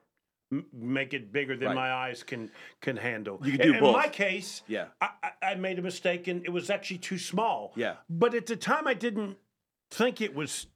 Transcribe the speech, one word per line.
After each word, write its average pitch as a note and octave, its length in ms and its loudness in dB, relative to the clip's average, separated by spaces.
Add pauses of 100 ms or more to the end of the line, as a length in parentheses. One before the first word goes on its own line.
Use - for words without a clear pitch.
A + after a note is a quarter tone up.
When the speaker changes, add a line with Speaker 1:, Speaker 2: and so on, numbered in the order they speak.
(520)
Speaker 1:
m-, C#3+ 200 -2
make C3 440 -2
it A2 160 -8
bigger C3+ 260 -2
than A#2+ 120 0
Speaker 2:
Right. G2 60 0
Speaker 1:
my C3 160 0
eyes B2+ 320 -4
can, A2+ 280 -8 (280)
can C3 160 -2
handle? G#2+ 480 -4
Speaker 2:
You C#3 100 2
can C4 80 2
Speaker 1:
In, A#3+ 80 10
Speaker 2:
do D4 60 8
Speaker 1:
in A3+ 80 0
Speaker 2:
both. C3 120 10
Speaker 1:
my C#4+ 120 6
case, F#3+ 600 -2
Speaker 2:
Yeah. G2+ 180 -4 (160)
Speaker 1:
I, G3 80 0 (140)
I, E3 80 -6 (200)
I G3+ 40 -4
made F#3 240 -4
a E3+ 40 -4
mistake, F3 440 -2
and F3 180 -4
it F3 60 -4
was F3 180 -2
actually G3 300 -2
too F#3 180 -6
small. G3 580 0
Speaker 2:
Yeah. G#2+ 200 0 (140)
Speaker 1:
But A3 260 4
at A#3 100 0
the A3+ 100 -2
time, D4 320 0
I C4 60 2
didn't G#3 420 -2 (540)
think - 320 2
it G3+ 140 -2
was D3 400 -4